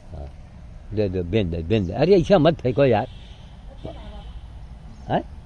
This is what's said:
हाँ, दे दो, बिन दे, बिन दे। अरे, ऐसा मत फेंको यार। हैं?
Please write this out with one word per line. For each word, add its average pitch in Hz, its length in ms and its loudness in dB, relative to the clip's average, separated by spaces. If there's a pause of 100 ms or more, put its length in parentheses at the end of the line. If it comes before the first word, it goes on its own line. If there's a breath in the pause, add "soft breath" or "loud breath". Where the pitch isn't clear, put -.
(160)
हाँ, 71 100 -10 (680)
दे 104 140 2
दो, 92 140 0
बिन 87 280 2
दे, 85 80 -4
बिन 92 280 2
दे। 82 60 -2
अरे, 175 280 6
ऐसा 196 180 6
मत 156 160 6
फेंको 131 300 2
यार। 117 240 4 (2000)
हैं? 165 140 0 (240)